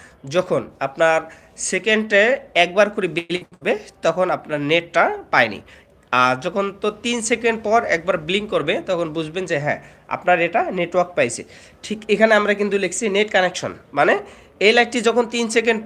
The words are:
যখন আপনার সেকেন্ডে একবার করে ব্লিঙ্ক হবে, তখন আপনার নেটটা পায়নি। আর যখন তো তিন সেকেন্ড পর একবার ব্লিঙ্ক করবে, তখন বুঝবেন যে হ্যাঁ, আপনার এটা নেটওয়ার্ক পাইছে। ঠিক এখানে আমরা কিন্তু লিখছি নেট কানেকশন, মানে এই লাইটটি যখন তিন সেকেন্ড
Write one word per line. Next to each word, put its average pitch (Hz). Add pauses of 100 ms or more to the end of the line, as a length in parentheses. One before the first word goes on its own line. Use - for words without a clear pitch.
(240)
যখন 147 (100)
আপনার 160 (360)
সেকেন্ডে 214 (320)
একবার 180
করে 202
ব্লিঙ্ক 170
হবে, 226 (240)
তখন 175
আপনার 147
নেটটা 170 (260)
পায়নি। 113 (500)
আর 127
যখন 190 (160)
তো 208
তিন 240
সেকেন্ড 226
পর 226 (120)
একবার 175
ব্লিঙ্ক 190
করবে, 165 (120)
তখন 170 (100)
বুঝবেন 165
যে 160
হ্যাঁ, 135 (280)
আপনার 180
এটা 220
নেটওয়ার্ক 175
পাইছে। 120 (400)
ঠিক 214 (100)
এখানে 220
আমরা 208
কিন্তু 202
লিখছি 185
নেট 208
কানেকশন, 180 (200)
মানে 156 (460)
এই 202
লাইটটি 240
যখন 226
তিন 233
সেকেন্ড 226